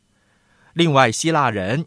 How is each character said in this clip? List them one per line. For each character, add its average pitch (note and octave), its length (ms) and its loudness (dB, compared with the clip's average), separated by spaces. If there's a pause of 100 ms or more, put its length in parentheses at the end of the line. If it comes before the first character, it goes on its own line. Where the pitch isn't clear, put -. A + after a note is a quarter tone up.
(720)
另 E3 180 0
外， C3 200 4
希 D#3 180 -4
腊 C#3+ 220 0
人 G#2 360 -4